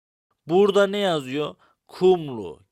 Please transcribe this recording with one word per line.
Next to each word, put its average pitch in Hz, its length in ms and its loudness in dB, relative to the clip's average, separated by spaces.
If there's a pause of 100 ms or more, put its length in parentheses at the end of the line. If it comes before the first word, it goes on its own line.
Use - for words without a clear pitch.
(480)
Burada 196 400 2
ne 202 100 -6
yazıyor? 151 580 -4 (320)
Kumlu, 139 720 0 (120)